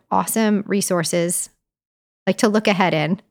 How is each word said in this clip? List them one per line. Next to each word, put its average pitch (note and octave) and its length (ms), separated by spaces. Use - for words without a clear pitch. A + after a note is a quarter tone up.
awesome G#3 560
resources, F3 840
like, F#3+ 120
to A#3+ 100
look G#3+ 180
ahead G3 280
in. D#3 260